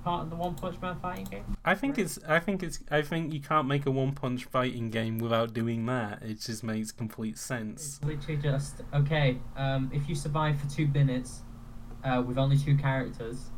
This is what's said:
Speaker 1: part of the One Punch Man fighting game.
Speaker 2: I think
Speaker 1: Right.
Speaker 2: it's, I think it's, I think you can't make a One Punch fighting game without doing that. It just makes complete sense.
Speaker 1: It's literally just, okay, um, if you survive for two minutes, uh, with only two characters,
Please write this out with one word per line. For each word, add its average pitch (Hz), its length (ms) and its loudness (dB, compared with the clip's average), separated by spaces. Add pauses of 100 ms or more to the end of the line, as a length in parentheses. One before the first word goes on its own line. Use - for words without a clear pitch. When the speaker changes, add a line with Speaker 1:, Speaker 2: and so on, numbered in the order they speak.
Speaker 1:
part 175 200 0
of 160 60 -6
the 165 60 -8
One 175 200 -2
Punch 175 260 -6
Man 180 200 -4
fighting 185 240 -6
game. - 400 -6
Speaker 2:
I 180 100 6
think 277 220 0
Speaker 1:
Right. 202 80 2
Speaker 2:
it's, - 220 -6
I 156 120 6
think 190 240 -2
it's, 160 160 -6 (100)
I 151 120 4
think 156 320 -2
you 147 80 -4
can't 151 260 2
make 143 180 2
a 135 60 2
One 135 220 2
Punch 127 320 -2
fighting 120 440 0
game 113 280 0
without 113 360 2
doing 113 340 0
that. 113 360 -2
It 110 160 -6
just 113 240 -6
makes 110 280 -2
complete 110 460 -6
sense. - 600 -6
Speaker 1:
It's - 60 -8
literally 151 380 -2
just, 143 400 0 (120)
okay, 143 460 4 (180)
um, 135 360 0
if 143 140 0
you 175 80 -2
survive 151 440 2
for 143 100 -2
two 156 180 2
minutes, 131 540 2 (640)
uh, 127 220 2
with 123 120 0
only 135 200 6
two 143 200 6
characters, 127 800 0